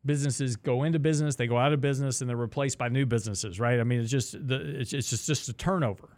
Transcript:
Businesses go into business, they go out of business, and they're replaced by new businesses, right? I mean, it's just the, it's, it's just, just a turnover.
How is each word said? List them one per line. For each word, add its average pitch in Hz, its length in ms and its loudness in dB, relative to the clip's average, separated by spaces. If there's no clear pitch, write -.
Businesses 139 500 0
go 123 280 0
into 160 160 2
business, 151 360 2
they 120 120 -2
go 120 100 2
out 139 160 4
of 143 80 2
business, 135 400 0
and 127 80 -4
they're 120 80 -2
replaced 127 400 -2
by 120 120 -2
new 131 180 2
businesses, 107 520 -2
right? 120 200 4
I 117 40 2
mean, 120 180 2
it's 113 100 -2
just 131 220 0
the, 131 480 -4
it's, 117 120 -4
it's 139 160 -2
just, - 160 -4
just - 240 -2
a 117 40 -8
turnover. 156 640 -2